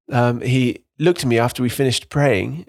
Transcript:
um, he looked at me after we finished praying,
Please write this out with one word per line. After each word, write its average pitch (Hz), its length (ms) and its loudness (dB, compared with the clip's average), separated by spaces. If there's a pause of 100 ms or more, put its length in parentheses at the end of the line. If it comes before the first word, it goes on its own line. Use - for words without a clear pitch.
(100)
um, 120 300 0
he 127 380 0 (200)
looked 175 220 2
at 139 60 -2
me 117 120 2
after 123 240 0
we 123 60 0
finished 127 400 -2
praying, 135 600 0